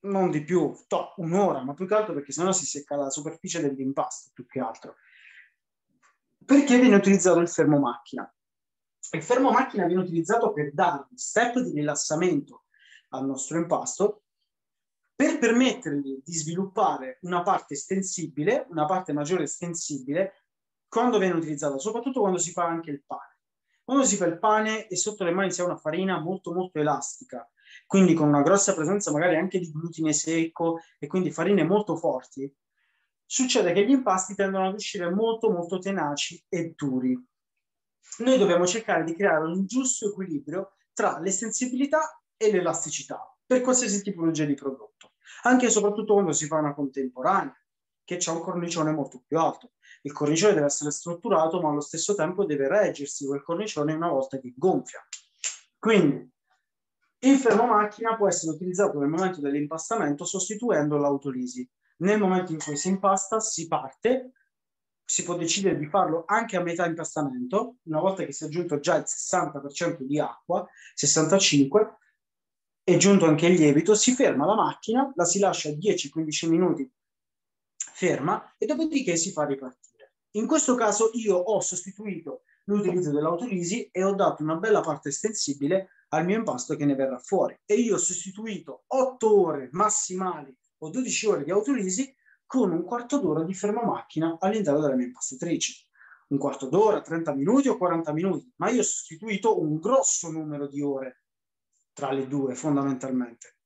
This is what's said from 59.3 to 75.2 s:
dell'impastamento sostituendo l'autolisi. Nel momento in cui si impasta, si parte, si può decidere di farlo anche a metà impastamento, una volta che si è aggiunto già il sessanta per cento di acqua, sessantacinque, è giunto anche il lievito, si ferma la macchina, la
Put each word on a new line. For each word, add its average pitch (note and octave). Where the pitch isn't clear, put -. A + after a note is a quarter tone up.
dell'impastamento D3
sostituendo F3+
l'autolisi. B2+
Nel G3+
momento F#3
in D#3
cui D3
si F3+
impasta, F#3+
si E3+
parte, A#3
si -
può F3
decidere E3+
di D3
farlo E3
anche G#3
a E3+
metà E3+
impastamento, D#3+
una D#3
volta F#3
che C#3
si -
è D3+
aggiunto E3
già E3
il -
sessanta D3+
per C#3+
cento D3+
di C#3+
acqua, E3+
sessantacinque, D#3+
è F3
giunto F#3
anche D#3
il F3+
lievito, D#3+
si B3+
ferma F3
la G3+
macchina, A3+
la F3